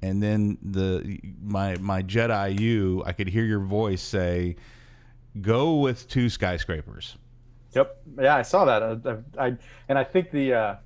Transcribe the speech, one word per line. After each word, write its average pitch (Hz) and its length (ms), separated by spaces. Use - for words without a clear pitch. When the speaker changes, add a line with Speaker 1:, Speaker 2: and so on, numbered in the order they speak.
Speaker 1:
and 95 200
then 104 400
the, 95 560
my, 98 380
my 95 220
Jedi 101 580
you, 101 460
I 90 60
could 95 160
hear 113 160
your 107 160
voice 98 420
say, 87 540
"Go 127 360
with 135 320
two 123 200
skyscrapers." - 880
Speaker 2:
Yep. - 280
Yeah, 143 160
I 123 60
saw 190 240
that. 110 160
I, 113 600
I, 131 60
I, 123 80
and 139 100
I 131 60
think 180 260
the, 135 220
uh, 107 340